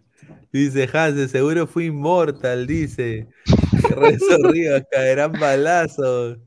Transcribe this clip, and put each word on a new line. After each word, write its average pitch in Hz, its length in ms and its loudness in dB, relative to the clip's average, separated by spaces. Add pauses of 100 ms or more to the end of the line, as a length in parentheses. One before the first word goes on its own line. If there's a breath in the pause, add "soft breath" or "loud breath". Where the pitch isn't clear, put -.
(500 soft breath)
Dice 135 400 -2
Hans, 156 260 0
"de 139 120 -2
seguro 147 380 0
fue 170 180 -6
Immortal", 147 840 -2
dice. 123 640 -6 (160 loud breath)
<laughs> - 500 2
Renzo - 440 4 (120)
Rivas, 151 400 0
"caerán 135 420 0
balazos". 139 1160 -2